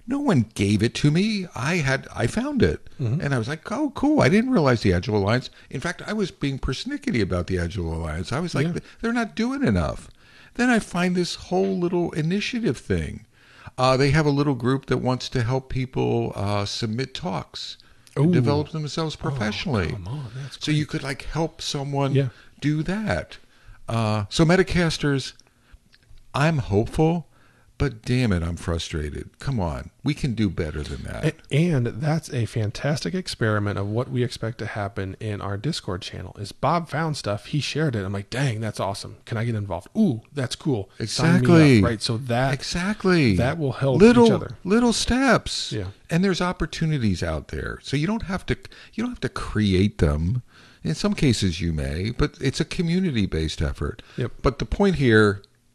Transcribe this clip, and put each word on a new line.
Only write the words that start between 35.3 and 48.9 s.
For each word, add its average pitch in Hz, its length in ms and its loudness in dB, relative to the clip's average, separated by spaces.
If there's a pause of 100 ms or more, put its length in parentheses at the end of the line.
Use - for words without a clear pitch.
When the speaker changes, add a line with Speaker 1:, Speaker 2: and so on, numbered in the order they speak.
Speaker 2:
our 98 160 -6
Discord 104 440 -6
channel. 92 380 -12
Is 104 120 -10
Bob 165 380 -2
found 151 280 -4
stuff, 104 300 -6
he 151 120 -2
shared 143 360 -2
it. 101 100 -2
I'm 98 80 -4
like, 101 160 -8
"Dang, 123 300 -2
that's 110 200 -6
awesome. 98 460 -6
Can 120 120 -6
I 110 80 -2
get 117 100 -2
involved? 101 320 -6 (100)
Ooh, 165 240 2 (120)
that's 131 220 -4
cool. 117 340 -2 (160)
Sign 127 220 0
me 170 100 8
up," - 60 2
Speaker 1:
Exactly. 147 380 10
Speaker 2:
right? 104 200 2
So 117 160 -2
that, 127 360 0
Speaker 1:
Exactly. 175 840 2
Speaker 2:
that 131 220 2
will 139 160 -2
help 135 280 2
Speaker 1:
Little, 233 260 10
Speaker 2:
each 143 40 6
other. - 320 -2
Speaker 1:
little 233 300 4
steps. - 800 0
Speaker 2:
Yeah. 104 160 -4 (220)
Speaker 1:
And 165 140 2
there's 190 180 2
opportunities 156 800 -2
out 78 260 -4
there. 67 340 -8
So - 140 -4
you 151 100 0
don't 220 160 -2
have 180 240 -6
to, 127 100 -2 (360)